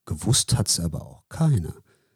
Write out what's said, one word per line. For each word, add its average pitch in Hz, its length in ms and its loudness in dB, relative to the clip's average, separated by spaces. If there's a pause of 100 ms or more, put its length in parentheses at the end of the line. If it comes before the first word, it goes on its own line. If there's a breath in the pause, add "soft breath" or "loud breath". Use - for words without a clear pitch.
Gewusst - 520 0
hat's - 240 0
aber 82 200 -4
auch - 280 -18
keiner. 135 440 2 (420)